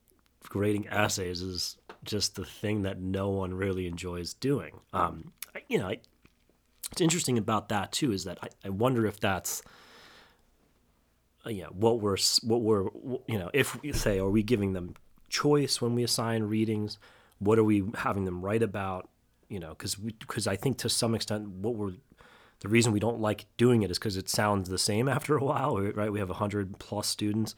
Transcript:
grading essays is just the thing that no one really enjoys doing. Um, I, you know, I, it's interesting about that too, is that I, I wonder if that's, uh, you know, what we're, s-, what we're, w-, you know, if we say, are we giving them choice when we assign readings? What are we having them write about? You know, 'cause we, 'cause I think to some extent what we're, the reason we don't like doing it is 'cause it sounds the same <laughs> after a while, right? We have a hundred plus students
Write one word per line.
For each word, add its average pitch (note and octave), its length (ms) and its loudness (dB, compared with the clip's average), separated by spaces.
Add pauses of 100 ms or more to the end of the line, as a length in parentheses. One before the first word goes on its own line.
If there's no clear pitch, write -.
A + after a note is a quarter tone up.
(480)
grading G#2 400 0
essays G2 540 0
is F#2 340 -6 (280)
just - 300 -2
the F#2+ 100 -6
thing G#2+ 380 -2
that F#2+ 180 -4
no F#2+ 280 -2
one F#2+ 260 -2
really F#2 320 0
enjoys F2 480 -6
doing. B2 460 -2 (120)
Um, E2 400 -2 (220)
I, - 140 -12
you A3+ 100 2
know, G2+ 100 -2
I, - 120 -4 (920)
it's - 80 -2
interesting D#3+ 380 2
about G#2 300 0
that G2+ 240 -2
too, C3+ 200 0
is F#2 120 -4
that F2+ 180 -8
I, - 60 -10 (160)
I G2+ 60 -8
wonder A2+ 360 4
if G2 140 -4
that's, - 420 0 (1800)
uh, - 40 -6
you G2 120 -6
know, D2+ 80 -12
what A2+ 300 2
we're, G2+ 160 2
s-, - 260 2
what A#2+ 200 2
we're, G#2+ 220 4
w-, - 420 -8
you A2 120 -2
know, F2 140 -6
if B2+ 300 2
we D3 100 -6
say, G#2 260 2
are F#2+ 120 0
we G#2+ 120 4
giving G2+ 300 2
them F2+ 220 -6 (340)
choice D3 520 2
when A#2+ 140 0
we A#2+ 80 2
assign A2+ 420 0
readings? G#2+ 540 0 (400)
What G#2+ 200 6
are A2 60 8
we G#2 200 6 (100)
having G2+ 300 0
them F2+ 180 -4
write G#2+ 200 0
about? F#2+ 460 -4 (400)
You G2 120 -6
know, D#2+ 140 -10
'cause - 240 -6
we, A2 140 -6
'cause - 340 -8
I G2 100 0
think B2+ 220 -2
to A#2+ 100 -2
some A2+ 260 2
extent G#2+ 340 -4
what G2 260 -4
we're, G2+ 180 -4 (680)
the - 80 -8
reason A#2 240 6
we G#2 80 2
don't A2+ 200 0
like G#2+ 260 -2 (100)
doing A#2+ 260 6
it F#2 80 0
is F2 80 -2
'cause G2+ 180 -4
it F#2 120 -6
sounds G2+ 400 2
the F#2 100 -2
same A2 300 0
<laughs> C3 80 0
after D3 200 0
a C#3 80 0
while, C3+ 340 0
right? G#2 340 -2
We G2+ 60 -2
have F#2+ 120 -2
a F2 40 -4
hundred G2+ 440 -2
plus - 300 -6
students G#2+ 500 -2